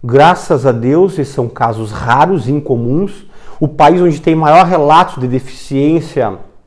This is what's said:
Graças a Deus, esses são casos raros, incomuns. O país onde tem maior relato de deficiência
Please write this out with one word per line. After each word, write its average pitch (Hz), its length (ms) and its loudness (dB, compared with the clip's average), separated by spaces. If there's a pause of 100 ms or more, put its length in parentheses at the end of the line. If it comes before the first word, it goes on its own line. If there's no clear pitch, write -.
Graças 143 600 2
a 135 60 4
Deus, 139 420 0
esses 139 200 -6
são 117 160 -4
casos 113 420 -4
raros, 131 560 0
incomuns. 139 760 -4 (340)
O 151 80 0
país 151 320 2
onde 160 220 0
tem 160 140 0
maior 160 300 4
relato 147 540 2
de 127 80 -4
deficiência 135 1080 -4 (300)